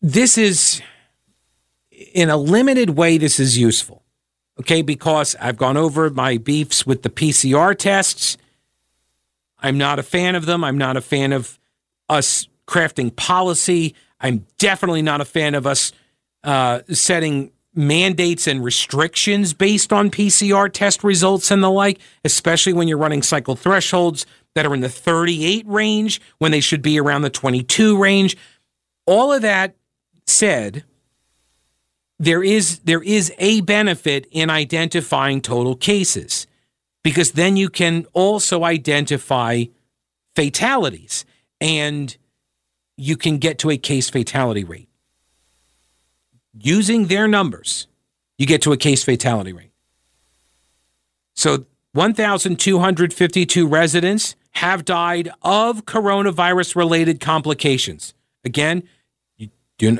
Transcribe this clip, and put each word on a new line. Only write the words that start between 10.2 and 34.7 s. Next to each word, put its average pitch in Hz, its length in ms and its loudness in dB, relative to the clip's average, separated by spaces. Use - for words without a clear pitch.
of 165 120 -4
them. 170 180 0
I'm 139 140 -2
not 131 180 0
a 131 40 -2
fan 135 320 -2
of 131 280 -6
us - 400 0
crafting 151 480 -2
policy. 175 800 0
I'm 117 260 -2
definitely 185 440 0
not 147 180 -2
a 143 40 -4
fan 151 300 -2
of 135 120 -4
us, - 260 -2
uh, 127 380 0
setting 156 600 -2
mandates 170 720 0
and 135 160 -2
restrictions 165 920 -2
based 202 380 0
on 208 180 2
P 208 200 0
C 196 220 2
R 196 160 2
test 196 360 -2
results 190 460 2
and 196 120 4
the 190 80 4
like, 196 300 0
especially 170 480 0
when 170 160 2
you're 156 100 0
running 151 240 0
cycle 139 340 -2
thresholds 175 720 0
that 156 120 0
are 143 80 0
in 131 60 -2
the 127 100 -2
thirty-eight 170 760 0
range 214 540 -2
when 156 140 2
they 151 80 2
should 143 220 -2
be 151 180 2
around 143 220 0
the 143 80 -2
twenty-two 135 680 0
range. 196 380 2
All 233 260 4
of 269 80 0
that 196 340 -2
said, 135 580 0
there 165 260 2
is, 190 360 0
there 165 220 0
is 196 360 0
a 214 240 2
benefit 170 680 0
in 160 200 -2
identifying 151 920 -2